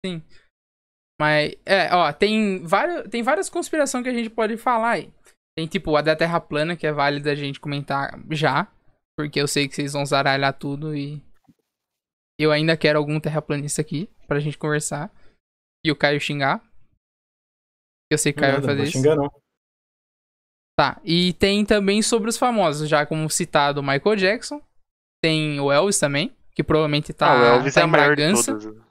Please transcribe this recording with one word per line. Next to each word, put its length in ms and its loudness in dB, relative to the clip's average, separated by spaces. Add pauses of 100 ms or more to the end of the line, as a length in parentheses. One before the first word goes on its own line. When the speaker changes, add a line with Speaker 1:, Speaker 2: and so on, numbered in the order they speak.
Speaker 1:
Sim. 160 -8 (960)
Mas, 340 2 (120)
é, 280 2
ó, 180 2
tem 520 0
vário-, 440 -2
tem 140 -4
várias 280 0
conspiração 520 -4
que 60 -4
a 60 -4
gente 160 -4
pode 260 -2
falar 360 0
aí. 200 -6 (440)
Tem, 100 -4
tipo, 300 -2
a 60 4
da 140 4
Terra 240 0
plana, 360 -4
que 100 -6
é 60 0
válida 400 0
a 20 0
gente 260 -8
comentar 580 -6 (120)
já, 360 0 (500)
porque 240 -4
eu 60 0
sei 220 0
que 80 -12
vocês 160 -6
vão 120 -2
zaralhar 540 0
tudo 380 -8
e 260 -8 (1160)
eu 120 2
ainda 260 2
quero 220 2
algum 220 -2
terraplanista 640 -4
aqui 260 -6 (180)
pra 140 -2
gente 180 -6
conversar 540 -6 (720)
e 80 2
o 40 0
Caio 240 2
xingar. 400 -2 (1500)
Eu 80 0
sei 140 0
que 60 -8
o 40 0
Caio 120 4
Speaker 2:
Nada, 120 0
Speaker 1:
vai 100 0
fazer 20 -4
Speaker 2:
não 60 0
vou 40 -2
Speaker 1:
isso. 100 -2
Speaker 2:
xingar, 180 4
não. 260 -4 (1400)
Speaker 1:
Tá, 260 0
e 300 2
tem 300 2
também 380 2
sobre 280 0
os 60 -4
famosos, 520 0
já 180 2
como 240 -4
citado 500 0
o 20 -6
Michael 340 0
Jackson, 440 -2 (600)
tem 380 0
o 100 0
Elvis 300 2
também, 340 -2 (180)
que 120 -2
provavelmente 480 0
tá, 200 2
Speaker 3:
Ah, 80 6
o 40 6 (140)
Elvis 160 -2
Speaker 1:
tá 80 6
Speaker 3:
é 20 6
a 20 2
Speaker 1:
em 40 2
Speaker 3:
maior 260 6
de 60 0
Speaker 1:
Bragança. 360 2
Speaker 3:
todas, 160 -12
né? 160 -20